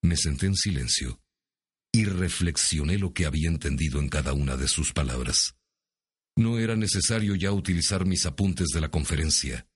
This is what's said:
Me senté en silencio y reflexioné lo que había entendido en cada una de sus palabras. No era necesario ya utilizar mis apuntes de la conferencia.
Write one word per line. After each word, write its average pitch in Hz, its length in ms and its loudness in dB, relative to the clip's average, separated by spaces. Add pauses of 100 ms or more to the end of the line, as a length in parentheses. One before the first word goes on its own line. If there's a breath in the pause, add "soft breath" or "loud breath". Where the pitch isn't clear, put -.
Me 85 140 4
senté 76 300 -2
en 98 100 2
silencio 65 640 -2 (720)
y 110 140 4
reflexioné 87 920 0
lo 98 160 -2
que 90 120 0
había 78 240 0
entendido 76 500 -2
en 71 100 0
cada 69 240 0
una 69 240 0
de 67 100 -2
sus - 260 -2
palabras. 62 640 -2 (840)
No 113 220 2
era 113 160 0
necesario 104 600 0
ya 95 180 0
utilizar 92 520 0
mis 92 200 0
apuntes 90 480 0
de 82 80 0
la 78 80 -2
conferencia. - 880 -2